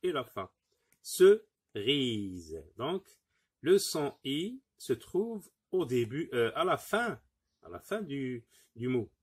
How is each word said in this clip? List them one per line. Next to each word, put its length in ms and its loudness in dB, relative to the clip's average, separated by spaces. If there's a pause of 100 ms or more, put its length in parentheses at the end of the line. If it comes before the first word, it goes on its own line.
et 100 0
la 120 -2
fin. 260 -10 (520)
Cerise. 1600 2 (140)
Donc, 300 -4 (540)
le 180 6
son 360 -2 (100)
i 360 -4 (160)
se 160 -6
trouve 560 -4 (220)
au 140 0
début, 480 -2
euh, 220 2
à 100 -2
la 120 2
fin, 440 -2 (420)
à 60 -20
la 120 -12
fin 220 -6
du, 420 -6 (320)
du 120 -4
mot. 220 0 (120)